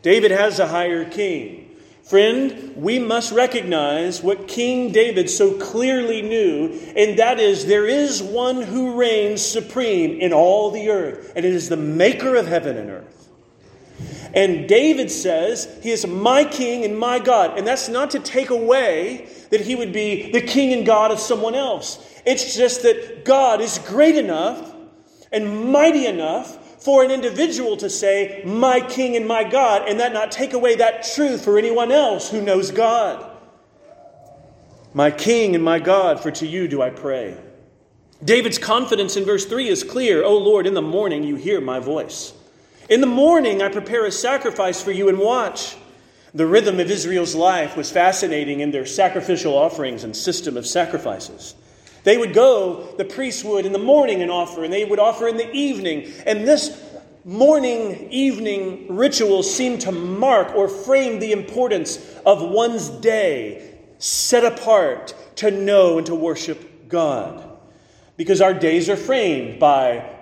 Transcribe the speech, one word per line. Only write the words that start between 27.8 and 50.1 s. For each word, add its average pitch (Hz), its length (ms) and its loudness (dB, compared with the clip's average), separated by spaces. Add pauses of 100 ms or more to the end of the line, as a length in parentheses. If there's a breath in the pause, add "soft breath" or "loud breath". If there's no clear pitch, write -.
say, 196 520 -2
"My 247 360 2
king 247 360 -4
and 220 120 -2
my 226 160 0
God," 220 440 2
and 208 120 -2
that 240 140 -2
not 214 180 -4
take 262 220 -6
away 240 220 2
that - 380 0
truth 277 300 -2
for 208 160 4
anyone 233 320 0
else 254 400 2
who 214 100 -4
knows 196 300 0
God. 220 520 0 (1700)
"My 147 160 4
king 214 420 2
and 165 100 0
my 165 140 2
God, 175 420 2
for 156 120 -6
to 160 160 -8
you 175 200 -4
do 139 140 -2
I 127 80 0
pray." 131 460 -8 (880)
David's 220 320 2
confidence 220 580 -2
in 196 100 -2
verse 196 200 -2
three 240 240 -4
is - 140 0
clear. 220 400 0
"O 208 120 4
Lord, 202 300 4
in 196 80 0
the 175 80 -2
morning 160 420 -2
you 147 120 -4
hear 170 260 -2
my 131 160 -6
voice. 135 560 -8 (560 soft breath)
In 226 100 6
the 269 80 4
morning 254 540 4
I 196 80 0
prepare 208 360 -4
a 190 60 -2
sacrifice 226 720 -2
for 196 100 -6
you 196 160 0
and 190 120 2
watch." 220 560 -2 (600 soft breath)
The 160 120 0
rhythm 196 320 4
of 175 100 0
Israel's 175 460 -2
life 170 420 0
was 147 140 -8
fascinating 160 680 0
in 147 120 -2
their 131 160 -4
sacrificial 180 680 0
offerings 139 480 0
and 110 120 -12